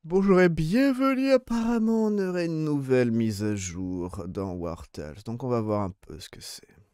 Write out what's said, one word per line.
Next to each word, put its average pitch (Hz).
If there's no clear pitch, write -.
Bonjour 190
et 180
bienvenue, 254
apparemment 226
on 208
aurait 180
une 160
nouvelle 131
mise 110
à 107
jour 90
dans 98
War 85
Tales, 76
donc 120
on 127
va 120
voir 107
un 95
peu -
ce -
que -
c'est. -